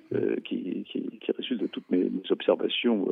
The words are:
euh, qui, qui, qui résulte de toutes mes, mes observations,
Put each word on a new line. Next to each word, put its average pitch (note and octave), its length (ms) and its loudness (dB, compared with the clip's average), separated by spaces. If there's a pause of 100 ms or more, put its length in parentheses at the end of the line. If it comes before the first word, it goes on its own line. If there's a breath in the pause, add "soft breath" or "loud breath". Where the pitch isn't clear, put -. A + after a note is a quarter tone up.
(140)
euh, - 300 2
qui, - 460 -4
qui, - 300 -6
qui - 120 0
résulte - 300 -4
de - 60 0
toutes - 220 -10
mes, F#2 140 4
mes F#2+ 260 -2
observations, F#2+ 840 2